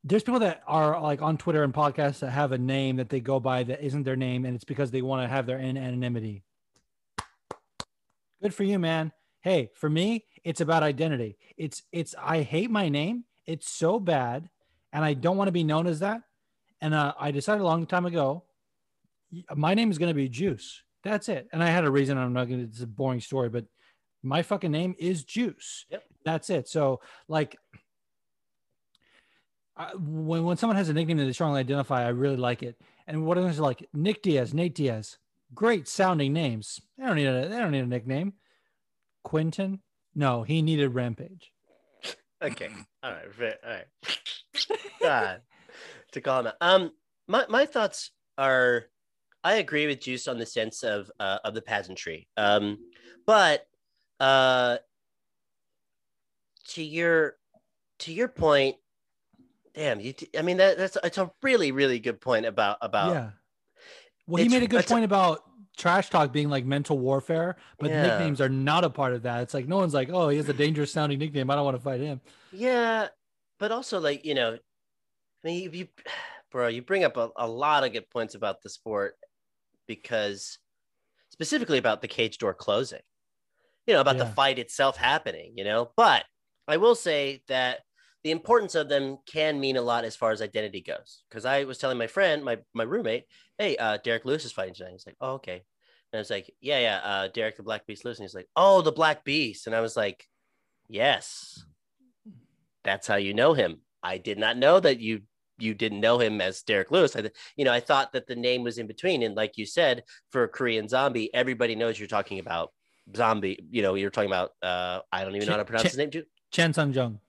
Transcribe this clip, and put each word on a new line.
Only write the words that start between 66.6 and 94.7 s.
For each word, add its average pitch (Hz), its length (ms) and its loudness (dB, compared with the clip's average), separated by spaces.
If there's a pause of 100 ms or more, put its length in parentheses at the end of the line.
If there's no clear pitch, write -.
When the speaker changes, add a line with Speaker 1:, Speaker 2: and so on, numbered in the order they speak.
Speaker 1:
mental 143 340 0
warfare, 160 580 0 (220)
but 147 120 -2
Speaker 2:
Yeah. 156 160 2
Speaker 1:
nicknames 156 340 2
are 135 80 4
not 139 360 2
a 156 60 2
part 131 220 -2
of 120 120 -4
that. 120 180 -2
It's 120 100 -6
like, 131 160 -4
no 175 80 0
one's 185 160 2
like, 131 180 0
"Oh, 175 200 2
he 143 80 2
has 143 100 -2
a 147 60 0
dangerous 147 380 0
sounding 147 260 0
nickname. 143 320 -2
I 143 60 4
don't 143 100 2
wanna 127 140 0
fight 127 200 -4
him." 139 200 -6 (320)
Speaker 2:
Yeah, 226 560 0 (500)
but 208 140 -2
also, 233 280 -4
like, 147 240 -2
you 151 100 -2
know, 117 200 0
I 117 40 -12 (880)
mean, 175 180 -4
you, 175 60 -10
you, 175 180 -12 (180)
<sighs> - 460 -14
bro, 123 160 0
you 117 120 -4
bring 185 240 0
up 139 140 2
a, 117 180 0
a 117 100 -2
lot 139 380 2
of 123 80 -2
good 107 160 -10
points 113 260 -6
about 104 280 -6
the 104 80 -16
sport 101 460 -6 (720)
because 104 720 -6 (720)
specifically 233 480 -2
about 113 220 0
the 117 80 -10
cage - 300 -2
door 98 160 -2
closing, - 480 -2 (840)
you 233 60 4
know, 165 80 8
about 135 160 4
the 127 80 0
Speaker 1:
Yeah. 113 80 -6
Speaker 2:
fight 135 260 2
itself 135 380 0
happening, 101 600 -2
you 98 80 -8
know, 110 320 0
but 175 280 6 (420)
I 156 120 0
will 226 160 6
say 143 540 -2
that 127 320 -2 (420)
the 156 80 -4
importance 202 440 2
of 151 140 0
them 139 380 0
can 156 340 0
mean 135 160 0
a 123 60 0
lot 120 240 0
as 110 100 -8
far 113 160 0
as 107 80 -4
identity 104 400 -6
goes. - 500 -12
'Cause 110 140 -12
I 139 200 0
was 131 120 -10
telling 131 220 -2
my 117 80 -2
friend, 160 360 2
my, 123 140 -2 (160)
my 117 120 -4
roommate, 123 420 -4 (320)
"Hey, 196 180 0
uh, 107 220 -2
Derek 113 260 -2
Lewis 139 220 -2
is 113 60 -14
fighting 95 200 -6